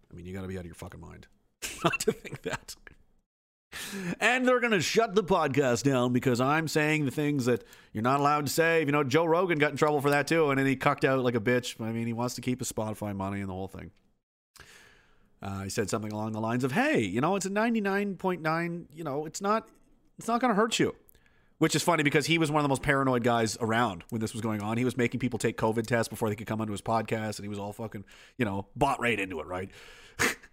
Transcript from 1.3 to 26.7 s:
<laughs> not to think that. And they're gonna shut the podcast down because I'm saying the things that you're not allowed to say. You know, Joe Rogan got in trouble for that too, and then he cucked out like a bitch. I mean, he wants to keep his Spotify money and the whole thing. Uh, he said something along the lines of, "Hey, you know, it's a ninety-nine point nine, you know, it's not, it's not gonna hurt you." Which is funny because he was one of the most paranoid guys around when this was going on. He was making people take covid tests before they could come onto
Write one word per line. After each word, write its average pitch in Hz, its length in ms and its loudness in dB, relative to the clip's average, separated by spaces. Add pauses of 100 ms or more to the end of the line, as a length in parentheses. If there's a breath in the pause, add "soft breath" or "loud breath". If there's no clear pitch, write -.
<laughs> - 300 -12
not - 160 2
to - 100 0
think - 300 -10
that. - 340 -8 (1400 loud breath)
And 247 260 2
they're 247 140 4
gonna 226 220 2
shut 214 340 2
the 208 80 4
podcast 143 600 2
down 127 280 2
because 123 300 2
I'm 147 260 2
saying 151 380 2
the 123 60 -2
things 147 340 0
that 120 180 2 (300 loud breath)
you're 107 100 -4
not 135 160 2
allowed 147 280 2
to 123 40 -4
say. 165 320 4
You 143 80 0
know, 147 140 4
Joe 143 180 4
Rogan 170 340 2
got 147 140 4
in 139 60 -8
trouble 151 240 2
for 143 80 2
that 143 180 2
too, 160 220 4
and 135 100 2
then 135 80 2
he 135 80 2
cucked 143 300 2
out 131 180 4
like 120 120 2
a 117 40 4
bitch. 123 400 0
I 113 140 -6
mean, 117 120 -4
he 117 60 -4
wants 120 240 -4
to 123 60 -10
keep 123 180 -4
his 117 100 -6
Spotify 104 460 -6
money 98 240 -4
and 98 80 -6
the 95 60 -6
whole 95 160 -8
thing. 85 220 -14 (1500 loud breath)
Uh, 98 220 -8
he 98 60 -6
said 98 200 -2
something 107 220 -4
along 107 220 -4
the 110 80 -4
lines 120 240 -2
of, 131 80 -2
"Hey, 262 260 2
you 107 220 0
know, 180 160 0
it's 190 80 -4
a 190 40 -4
ninety-nine 202 680 0
point 180 240 -2
nine, 170 520 -2
you 160 120 -12
know, 147 200 -4
it's 156 140 -10
not, 214 300 0 (480)
it's - 100 -10
not 233 140 0
gonna 240 140 4
hurt 220 220 2
you." 135 160 2 (640 soft breath)
Which 160 160 4
is 151 80 2
funny 165 200 4
because 143 220 4
he 160 120 4
was 160 120 2
one 151 120 2
of - 20 2
the 143 60 2
most 131 120 2
paranoid 135 400 4
guys 117 380 2
around 113 520 0
when 113 100 -4
this 110 100 -4
was 113 100 -10
going 107 200 -4
on. 110 160 -2
He 123 80 0
was 120 100 -2
making 120 240 0
people 123 180 -2
take 113 200 -2
covid 113 280 0
tests 113 220 0
before 113 220 -2
they 107 60 -2
could 110 120 -12
come 110 140 -4
onto 107 100 -4